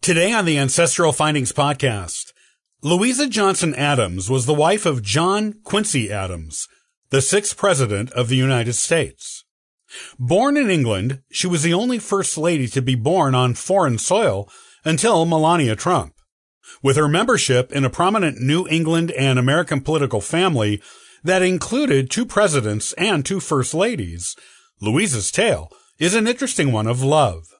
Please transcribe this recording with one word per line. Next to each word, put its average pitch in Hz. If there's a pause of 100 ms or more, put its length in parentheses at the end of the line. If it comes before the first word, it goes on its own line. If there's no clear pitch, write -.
Today 180
on 220
the 156
Ancestral 151
Findings 151
Podcast, 131 (500)
Louisa 233
Johnson 196
Adams 107
was 127
the 147
wife 160
of 143
John 180 (100)
Quincy 147
Adams, 92 (440)
the 135
sixth 202
president 123
of 123
the 127
United 127
States. - (760)
Born 202
in 277
England, 127
she -
was 175
the 170
only 233
first -
lady 156
to 135
be 127
born 139
on 127
foreign 170
soil 127 (340)
until 165
Melania 156
Trump. 135 (680)
With 135
her 151
membership 156
in 143
a 127
prominent 175
New 147
England 165
and 131
American 139
political 143
family 123 (400)
that 185
included 185
two 233
presidents 135
and 175
two 190
first 139
ladies, 143 (460)
Louisa's 117
tale 147 (300)
is 175
an 220
interesting 240
one 110
of 123
love 131 (160)